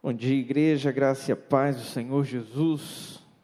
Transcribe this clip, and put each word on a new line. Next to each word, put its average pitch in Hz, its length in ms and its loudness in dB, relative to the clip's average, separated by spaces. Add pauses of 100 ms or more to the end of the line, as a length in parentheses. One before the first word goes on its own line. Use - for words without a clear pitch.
Bom 135 80 -2
dia, 120 220 0
igreja, 139 580 2
graça 135 380 0
e - 20 2
a - 60 4
paz 139 380 2
do 120 80 -10
Senhor 135 420 -2
Jesus. 135 960 -4 (240)